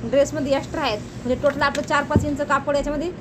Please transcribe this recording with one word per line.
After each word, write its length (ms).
ड्रेसमध्ये 520
एक्स्ट्रा 260
आहेत, 160
म्हणजे 440
टोटल 200
आपलं 200
चार 220
पाच 200
इंच 160
कापड 360
याच्यामध्ये 340